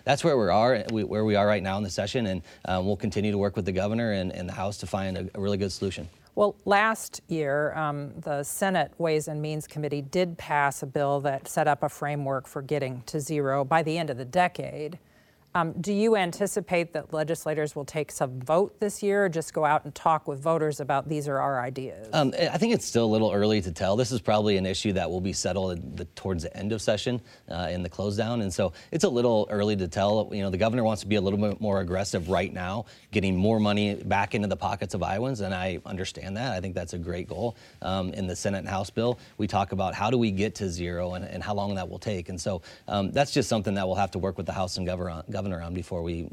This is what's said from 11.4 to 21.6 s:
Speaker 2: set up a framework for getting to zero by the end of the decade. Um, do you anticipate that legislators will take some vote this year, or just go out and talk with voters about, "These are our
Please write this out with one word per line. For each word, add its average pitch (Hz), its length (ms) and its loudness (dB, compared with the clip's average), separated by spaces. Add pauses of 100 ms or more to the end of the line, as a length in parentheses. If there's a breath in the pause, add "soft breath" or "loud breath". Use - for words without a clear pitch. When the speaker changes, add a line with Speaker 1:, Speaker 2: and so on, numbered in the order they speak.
Speaker 2:
set 156 200 2
up 147 140 2
a 151 80 0
framework 139 580 -4
for 147 140 -8
getting 131 460 -2
to 156 120 -4
zero 139 440 0
by 160 180 4
the 160 160 0
end 156 140 -2
of 120 60 -4
the 131 80 -8
decade. 151 760 -2 (540 soft breath)
Um, 165 260 2
do 202 140 -2
you 214 240 4
anticipate 180 720 0
that 151 220 -6
legislators 156 640 -2
will 143 80 -6
take - 260 -6
some 131 300 -4
vote 170 400 2
this 202 200 -2
year, 202 220 4
or 190 60 4
just 160 240 -4
go 156 100 0
out 151 220 4
and 147 100 -10
talk 160 320 2
with 139 140 -6
voters 156 400 0
about, 139 260 0
"These 147 220 -2
are 135 100 0
our 135 220 0